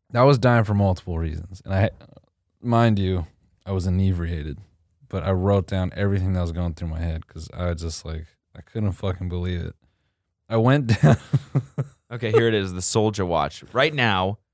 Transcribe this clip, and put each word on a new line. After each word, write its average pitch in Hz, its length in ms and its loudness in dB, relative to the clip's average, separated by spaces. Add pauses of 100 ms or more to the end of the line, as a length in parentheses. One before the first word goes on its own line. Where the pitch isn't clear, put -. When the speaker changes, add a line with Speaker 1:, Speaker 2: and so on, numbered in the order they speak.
(140)
Speaker 1:
I 120 100 4
was 139 140 8
dying 120 260 4
for 104 100 -2
multiple 92 440 0
reasons. 82 460 -8
And 98 100 -8
I, 98 160 2 (720)
mind 117 380 2
you, 92 280 -2 (380)
I 98 60 -6
was 95 160 -2
inebriated, 85 680 -2 (500)
but 95 160 -6
I 98 80 0
wrote 95 360 2
down 92 280 -2
everything 98 380 0
that 90 80 0
was 85 100 -4
going 85 220 -4
through 82 160 -8
my 80 100 -6
head 80 280 -6
'cause - 260 -16
I 87 200 -4
just, 80 320 -8
like, 80 200 -10 (300)
I - 60 -20
couldn't 104 320 -4
fucking 92 360 -6
believe 90 320 -4
it. 85 140 -10 (760)
I 113 80 0
went 127 300 4
<laughs> 110 140 2
down. 143 160 6 (920)
Speaker 2:
Okay, 120 200 -4
here 117 160 4
it 113 60 2
is, 98 200 -2
the 90 80 -8
Soulja 107 440 0
watch. 80 460 -2
Right 147 220 0
now, 104 460 0 (140)